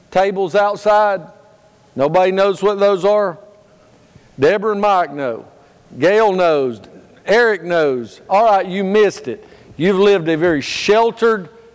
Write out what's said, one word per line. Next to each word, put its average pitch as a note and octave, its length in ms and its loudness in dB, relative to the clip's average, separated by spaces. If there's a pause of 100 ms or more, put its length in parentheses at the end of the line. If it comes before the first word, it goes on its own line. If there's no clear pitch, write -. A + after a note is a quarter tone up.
(100)
tables F#3+ 440 -2
outside? G#3 680 0 (760)
Nobody E3+ 360 2
knows F#3+ 300 0
what G3+ 160 0
those G3 260 2
are? G3+ 340 0 (1000)
Deborah G3+ 320 2
and G3+ 80 -4
Mike F#3 320 0
know. C3+ 320 -8 (520)
Gail G3 360 2
knows. D3 480 0 (440)
Eric G#3+ 380 0
knows. D3 680 -4
All G3 160 2
right, G3 220 2
you F#3+ 160 -6
missed G3 460 0
it. A2+ 160 -10 (320)
You've F#3 240 0
lived G3 280 2
a D#3+ 80 0
very D#3 240 0
sheltered A3 880 0 (260)